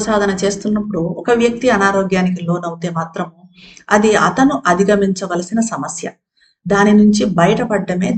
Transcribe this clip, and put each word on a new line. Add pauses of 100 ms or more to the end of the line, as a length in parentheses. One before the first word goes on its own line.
సాధన (100)
చేస్తున్నప్పుడు (200)
ఒక (100)
వ్యక్తి
అనారోగ్యానికి
లోనవుతే (100)
మాత్రము (600)
అది (160)
అతను (160)
అధిగమించవలసిన (120)
సమస్య. (580)
దాని
నుంచి (160)
బయటపడడమే